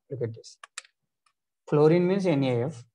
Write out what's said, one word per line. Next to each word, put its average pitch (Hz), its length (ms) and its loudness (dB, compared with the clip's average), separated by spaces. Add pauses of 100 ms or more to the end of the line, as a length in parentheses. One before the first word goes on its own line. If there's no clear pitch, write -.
(100)
Look 123 120 -10
at 113 120 -6
this. - 240 -20 (1080)
Fluorine 160 380 4
means 190 200 -2
N 139 160 0
A 123 220 -2
F 160 200 -10 (100)